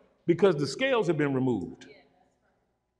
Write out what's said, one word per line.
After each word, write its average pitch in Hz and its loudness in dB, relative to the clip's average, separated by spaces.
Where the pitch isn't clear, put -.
because 170 4
the 143 -2
scales 240 -2
have 165 2
been 143 0
removed. 123 -4